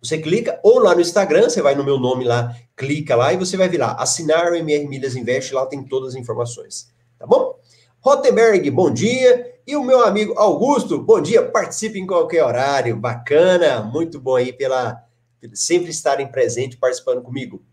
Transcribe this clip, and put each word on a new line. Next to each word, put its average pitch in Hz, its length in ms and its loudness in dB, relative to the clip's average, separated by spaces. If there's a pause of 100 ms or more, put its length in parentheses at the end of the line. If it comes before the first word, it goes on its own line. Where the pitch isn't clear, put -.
Você - 160 -6
clica, 190 460 -4
ou 233 160 8
lá 185 160 6
no 175 60 2
Instagram, 185 480 2
você - 120 -2
vai 143 140 2
no 143 80 -2
meu 139 160 0
nome 127 240 -2
lá, 120 320 -2 (200)
clica 143 400 -4
lá 131 180 2
e 190 40 -2
você 185 200 -4
vai 185 100 2
vir 180 100 -2
lá, 117 220 -2
assinar 165 520 0
o 175 40 0
M 156 180 -2
R 147 140 -2
Milhas 135 300 -8
Invest, 127 360 -4
lá 131 120 -2
tem 135 180 -10
todas 131 260 -6
as 127 60 -14
informações, - 720 -12 (320)
tá - 80 -18
bom? - 320 0 (400)
Rotenberg, 226 720 4
bom 160 180 2
dia. 247 640 2 (160)
E 285 80 -6
o 294 80 -2
meu 254 200 4
amigo 202 340 0
Augusto, 202 600 2
bom 214 220 4
dia, 196 220 2
participe 214 560 -4
em 185 80 -10
qualquer 165 360 0
horário, 123 540 0
bacana, 143 840 2
muito 147 360 -6
bom 131 160 -2
aí 127 160 0
pela, 127 520 -4 (500)
sempre 175 380 -2
estarem 139 340 -2
presente 127 520 -4
participando 127 440 -4
comigo. 123 520 -12